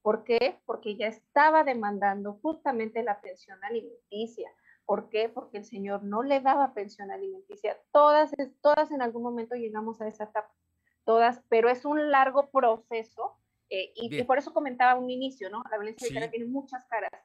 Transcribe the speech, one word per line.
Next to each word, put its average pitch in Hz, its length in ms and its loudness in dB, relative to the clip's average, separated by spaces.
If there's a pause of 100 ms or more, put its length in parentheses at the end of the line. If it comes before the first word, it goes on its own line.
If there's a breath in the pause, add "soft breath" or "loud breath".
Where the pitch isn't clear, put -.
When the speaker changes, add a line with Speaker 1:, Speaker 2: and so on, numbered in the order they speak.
Speaker 1:
¿Por 220 220 0
qué? 240 400 0
Porque - 260 -8
ella 208 180 -4
estaba 311 560 4
demandando 202 800 -2
justamente 233 600 -4
la 214 180 -4
pensión 190 440 -18
alimenticia. 214 840 -10 (360 soft breath)
¿Por 208 220 -2
qué? 220 200 -2
Porque 226 300 -12
el 208 60 -14
señor 202 380 -8
no 208 200 -4
le 277 180 2
daba 269 340 2
pensión 202 360 -10
alimenticia. 196 640 -8 (160)
Todas, 294 400 6 (280)
todas 302 300 4
en 285 120 -4
algún 233 200 -4
momento 233 320 -6
llegamos 220 460 -8
a 214 80 -6
esa 214 160 -10
etapa, 214 280 -8 (520)
todas, 233 440 4
pero 226 220 4
es 247 140 -2
un 294 260 0
largo 269 400 4
proceso, 226 840 -2 (320)
eh, 190 260 -8
y, 226 120 -8
y - 20 -10
Speaker 2:
Bien. 247 180 -4
Speaker 1:
por 254 120 2
eso 302 140 -6
comentaba 254 460 2
un 254 120 -6
inicio, 254 380 -8
¿no? 214 220 -10
La 220 80 -4
violencia 220 300 -8
Speaker 2:
Sí. 226 40 -4
Speaker 1:
vicaria 226 180 -6
tiene 233 160 -6
muchas 262 400 -8
caras, 208 240 -6 (140)